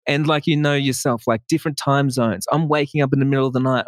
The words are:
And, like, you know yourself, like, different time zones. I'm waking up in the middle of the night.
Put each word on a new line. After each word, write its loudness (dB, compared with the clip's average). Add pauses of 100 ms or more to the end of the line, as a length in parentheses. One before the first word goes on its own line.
And, 0
like, 0
you 2
know 2
yourself, -2
like, 0
different -2
time 0
zones. -2
I'm 0
waking 0
up 0
in 2
the 2
middle 0
of -2
the -2
night. 0